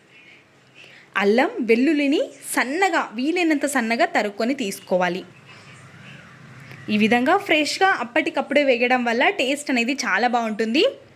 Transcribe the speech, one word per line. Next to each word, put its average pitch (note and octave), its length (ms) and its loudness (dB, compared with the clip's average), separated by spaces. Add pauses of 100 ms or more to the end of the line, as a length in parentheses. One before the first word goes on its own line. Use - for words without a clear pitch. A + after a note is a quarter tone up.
(1200)
అల్లం A#3 280 2 (180)
వెల్లుల్లిని C#4 500 2 (360)
సన్నగా, D#4 460 0 (180)
వీలైనంత D#4 560 0
సన్నగా A#3 320 0 (100)
తరుక్కొని A3+ 460 -2
తీసుకోవాలి. F#3 600 -2 (1700)
ఈ G#3+ 100 2
విధంగా A#3+ 320 4 (120)
ఫ్రెష్గా D#4 420 0 (160)
అప్పటికప్పుడే D4 680 0
వేగడం B3 380 2
వల్ల A#3 140 0 (160)
టేస్ట్ C#4+ 340 -2
అనేది A#3+ 300 0
చాలా G#3 320 0
బాగుంటుంది. A3+ 500 0 (320)